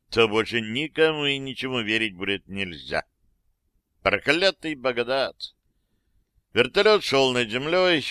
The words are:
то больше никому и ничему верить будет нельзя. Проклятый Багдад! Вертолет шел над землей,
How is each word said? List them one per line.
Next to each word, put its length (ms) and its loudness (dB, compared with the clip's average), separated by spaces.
то 180 4
больше 320 -2
никому 680 -2
и 120 -2
ничему 440 -6
верить 340 -2
будет 320 -6
нельзя. 560 -8
Проклятый 720 0
Багдад! 640 -2
Вертолет 480 4
шел 300 2
над 160 -2
землей, 600 0